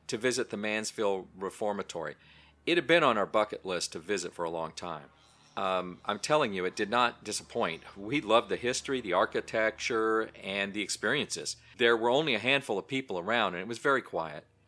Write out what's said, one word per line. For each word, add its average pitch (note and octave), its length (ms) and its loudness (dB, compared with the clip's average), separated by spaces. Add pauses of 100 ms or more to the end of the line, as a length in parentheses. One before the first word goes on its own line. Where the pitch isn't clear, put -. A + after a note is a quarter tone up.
to A#2+ 100 -4
visit A#2+ 320 0
the G#2+ 80 -6
Mansfield G#2+ 680 -2 (120)
Reformatory. F#2 760 -6 (520)
It E3+ 100 2
had C#3+ 100 -2
been E3 160 6
on A#2+ 140 6
our G2 100 2
bucket - 380 0
list F2+ 280 -2
to F#2 60 -8
visit F2 340 -4
for F2 120 -4
a E2 60 -2
long D#2+ 200 -4
time. D#2 340 -10 (500)
Um, F#2 480 -2
I'm G#2 160 -2
telling D3+ 320 2
you, F#2 140 -2
it F#2 100 -2
did G#2 140 -2
not A#2+ 340 2
disappoint. G2+ 600 -4 (120)
We G#2+ 240 -4
loved G#2+ 300 4
the F#2 80 0
history, B2+ 420 -2
the E2+ 140 -4
architecture, A2 1160 0 (120)
and G2 300 -2
the G#2 80 -4
experiences. G2+ 760 -2 (220)
There A#2 180 6
were A2+ 140 4
only C#3 240 4
a G#2+ 60 0
handful B2+ 380 0
of F#2 100 -4
people C3 320 -4
around, G#2 340 2
and F2 80 -4
it G2 60 -8
was A#2 100 -8
very C#3 240 2
quiet. D#2+ 440 -6 (220)